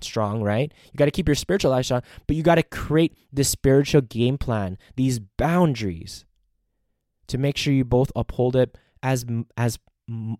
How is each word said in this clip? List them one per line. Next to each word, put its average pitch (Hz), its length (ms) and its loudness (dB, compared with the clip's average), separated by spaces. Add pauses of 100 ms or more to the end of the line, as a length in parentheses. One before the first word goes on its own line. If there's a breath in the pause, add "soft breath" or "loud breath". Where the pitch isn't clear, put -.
strong, 107 420 -4
right? 110 300 -2 (140)
You - 100 -20
gotta 147 140 4
keep 175 180 -2
your 147 60 4
spiritual 175 380 0
life 127 120 0
strong, 123 180 -2 (240 loud breath)
but 143 80 0
you 156 80 -2
gotta 165 200 4
create - 540 0 (160)
this 135 180 0
spiritual 139 500 4
game 123 380 -2
plan, 101 400 -4 (180 soft breath)
these 127 220 0
boundaries, 113 1080 -2 (1040)
to - 100 -6
make 139 220 0
sure 143 160 0
you 135 100 4
both 123 320 2
uphold 123 400 -2
it 127 220 2 (240 soft breath)
as 131 260 -2
m-, 117 180 -4 (100)
as 120 220 -2 (300)
m-, 113 320 -8